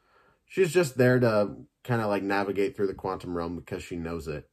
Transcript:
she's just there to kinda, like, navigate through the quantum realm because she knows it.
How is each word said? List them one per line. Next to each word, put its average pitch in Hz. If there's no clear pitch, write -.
she's 180
just 170
there 123
to 107
kinda, 117
like, 101
navigate 98
through 101
the 95
quantum 90
realm 85
because 82
she 90
knows 82
it. 73